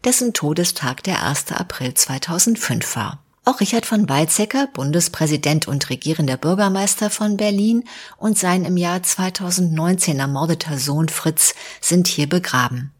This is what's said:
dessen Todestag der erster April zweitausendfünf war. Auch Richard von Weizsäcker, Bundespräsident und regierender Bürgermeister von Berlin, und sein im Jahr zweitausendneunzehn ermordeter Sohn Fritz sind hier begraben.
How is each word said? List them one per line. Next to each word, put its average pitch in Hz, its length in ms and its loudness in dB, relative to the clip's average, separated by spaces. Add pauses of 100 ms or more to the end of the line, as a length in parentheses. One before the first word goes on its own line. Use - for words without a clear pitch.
dessen 247 260 2
Todestag 156 720 -2
der 185 120 -2
erster - 440 -2
April - 340 -6
zweitausendfünf 170 1000 0
war. 113 260 -6 (220)
Auch 262 160 2
Richard - 260 2
von 214 220 2
Weizsäcker, 208 680 2
Bundespräsident 151 920 0
und 139 220 -2
regierender 135 480 0
Bürgermeister 196 720 0
von 214 260 0
Berlin, 214 480 2 (340)
und 214 200 0
sein 180 260 2
im 180 140 2
Jahr 175 260 0
zweitausendneunzehn 175 1160 0
ermordeter 147 580 -2
Sohn 143 320 0
Fritz - 440 0 (280)
sind 175 260 4
hier 147 220 0
begraben. 127 720 0